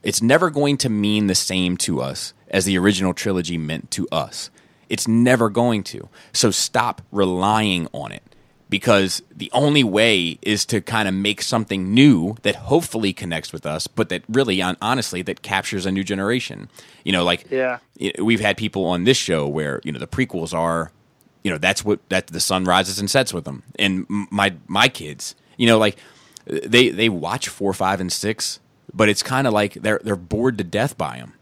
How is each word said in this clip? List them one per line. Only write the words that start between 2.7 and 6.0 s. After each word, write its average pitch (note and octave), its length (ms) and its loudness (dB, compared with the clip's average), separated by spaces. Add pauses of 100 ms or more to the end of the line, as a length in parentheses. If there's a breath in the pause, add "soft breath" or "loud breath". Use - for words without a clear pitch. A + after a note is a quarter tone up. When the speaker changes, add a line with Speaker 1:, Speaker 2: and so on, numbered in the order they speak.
Speaker 1:
original F#2 380 2
trilogy F2 420 -4
meant D#2 360 -6
to - 200 -4
us. - 380 -4 (400 soft breath)
It's - 180 -2
never A#2 400 4
going A2+ 360 0
to. - 240 -14 (260 loud breath)